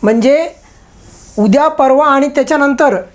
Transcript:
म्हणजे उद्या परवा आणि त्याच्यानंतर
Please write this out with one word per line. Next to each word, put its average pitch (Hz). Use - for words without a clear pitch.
म्हणजे 254
उद्या 220
परवा 285
आणि 277
त्याच्यानंतर 285